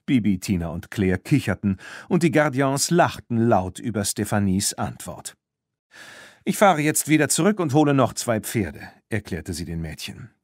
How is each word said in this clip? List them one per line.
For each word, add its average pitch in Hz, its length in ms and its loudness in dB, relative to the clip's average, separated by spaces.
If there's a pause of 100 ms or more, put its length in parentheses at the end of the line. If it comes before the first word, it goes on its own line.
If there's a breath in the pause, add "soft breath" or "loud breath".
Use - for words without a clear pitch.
Bibi, 104 340 2
Tina 85 300 -2
und 82 200 -12
Claire 92 280 2
kicherten, 101 600 0 (300 loud breath)
und 170 160 2
die 160 80 4
Gardiens 139 600 0
lachten 151 460 0
laut 101 400 2
über 104 280 -4
Stephanies 101 680 -2
Antwort. - 640 -10 (1080 loud breath)
„Ich 214 120 -2
fahre 180 240 6
jetzt 147 280 0
wieder 147 180 4
zurück 196 320 2
und 147 140 -2
hole 147 200 4
noch 123 200 2
zwei 110 260 -2
Pferde“, 82 500 -6 (200)
erklärte 90 440 -6
sie 85 120 -8
den 82 160 -8
Mädchen. - 480 -12 (140)